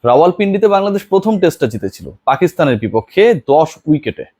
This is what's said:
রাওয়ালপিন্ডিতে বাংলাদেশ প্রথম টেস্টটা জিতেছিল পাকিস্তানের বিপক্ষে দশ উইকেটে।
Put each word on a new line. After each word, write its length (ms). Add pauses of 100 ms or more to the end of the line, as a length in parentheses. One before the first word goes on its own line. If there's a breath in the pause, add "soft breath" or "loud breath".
রাওয়ালপিন্ডিতে 720
বাংলাদেশ 260 (100)
প্রথম 300
টেস্টটা 320
জিতেছিল 340 (220)
পাকিস্তানের 540
বিপক্ষে 400 (300)
দশ 160 (200)
উইকেটে। 360 (140)